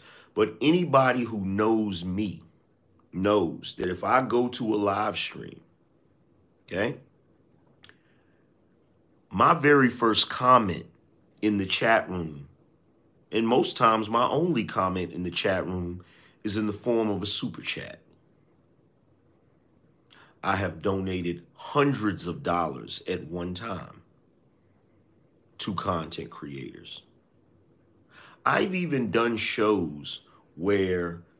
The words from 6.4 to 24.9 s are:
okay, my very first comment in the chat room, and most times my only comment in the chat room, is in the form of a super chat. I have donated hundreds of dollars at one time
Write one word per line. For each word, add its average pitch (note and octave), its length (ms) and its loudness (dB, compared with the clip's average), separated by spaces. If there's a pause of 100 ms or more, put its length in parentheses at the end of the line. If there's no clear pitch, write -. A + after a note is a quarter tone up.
okay, A2+ 320 -4 (2250)
my B2+ 240 6
very C#3 340 6
first A2 400 2
comment A#2 560 4 (560)
in G#2 160 2
the G2 80 0
chat A2+ 420 2
room, D#2 400 -6 (840)
and A2+ 160 0
most - 280 2
times A2 320 4
my A#2 220 2
only C#3+ 340 0
comment F#2 480 -2
in F2 120 -8
the F2 80 -6
chat F#2 340 0
room, F2+ 400 -6 (380)
is G#2 120 -4
in G#2+ 120 0
the G2+ 60 -2
form A2+ 360 0
of F#2+ 140 -4
a - 20 -4
super - 380 -6
chat. - 360 -10 (2500)
I F#2+ 140 0
have E2 260 -2
donated F#2 600 -2 (120)
hundreds G#2+ 720 0
of C#2+ 160 -6
dollars D#2+ 640 -4
at F2+ 180 -4
one F2 300 -8
time F#2+ 480 -12 (1500)